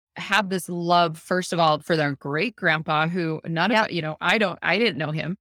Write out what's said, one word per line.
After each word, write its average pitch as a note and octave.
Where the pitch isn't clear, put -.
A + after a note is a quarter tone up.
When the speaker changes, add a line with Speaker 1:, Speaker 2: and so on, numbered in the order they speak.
Speaker 1:
have G3
this F#3
love, F3
first F3+
of E3+
all, D#3
for E3
their C#3+
great D#3
grandpa, D#3
who E3
none E3
of G#3+
Speaker 2:
Yep. G#3+
Speaker 1:
us, -
you E3
know, D#3
I F3+
don't, F#3+
I E3+
didn't A3
know D3+
him. D#3